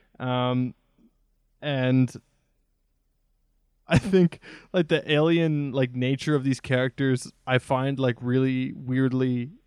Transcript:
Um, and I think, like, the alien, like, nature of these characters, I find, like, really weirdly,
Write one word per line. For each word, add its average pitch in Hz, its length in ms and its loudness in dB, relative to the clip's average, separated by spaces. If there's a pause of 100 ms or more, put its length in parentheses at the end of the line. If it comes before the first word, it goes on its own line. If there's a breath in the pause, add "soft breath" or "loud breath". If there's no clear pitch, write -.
(200 soft breath)
Um, 127 540 -2 (880)
and 131 500 2 (1800)
I 175 120 4
think, 185 400 2 (340 loud breath)
like, 175 140 2
the 156 240 -2
alien, 156 600 2
like, 127 220 0
nature 131 400 0
of 135 100 2
these 135 160 0
characters, 131 720 -2 (140)
I 127 140 0
find, 135 400 -2
like, 127 200 0
really 131 540 0
weirdly, 127 760 -2 (160)